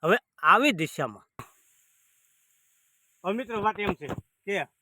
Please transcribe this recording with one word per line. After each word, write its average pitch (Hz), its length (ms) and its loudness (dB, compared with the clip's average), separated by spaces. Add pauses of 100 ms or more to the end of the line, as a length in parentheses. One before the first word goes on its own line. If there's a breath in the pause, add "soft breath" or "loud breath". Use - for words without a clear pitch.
હવે 175 140 4 (340)
આવી 226 300 6
દિશામાં, 127 460 -6 (2000)
હવે 196 140 -2
મિત્રો 233 260 -6
વાત 220 140 0
એમ 202 220 -2
છે 147 60 -14 (380)
કે 196 120 -4 (260)